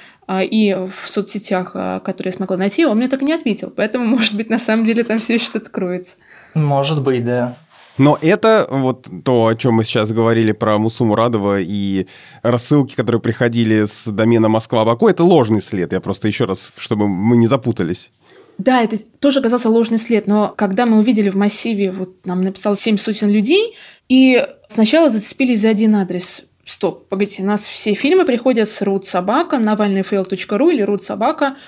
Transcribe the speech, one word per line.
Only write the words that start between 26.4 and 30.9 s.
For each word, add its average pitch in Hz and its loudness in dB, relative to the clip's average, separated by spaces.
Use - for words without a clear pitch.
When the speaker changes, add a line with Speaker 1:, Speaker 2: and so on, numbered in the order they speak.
Speaker 1:
Стоп, - -6
погодите, 196 -4
у - -2
нас 202 -2
все - -4
фильмы 339 2
приходят 233 0
с - -8
root 196 -2
собака 247 -2
навальный 208 0
фейл 190 -2
точка 190 -4
ру 302 2
или 233 0
root 202 -2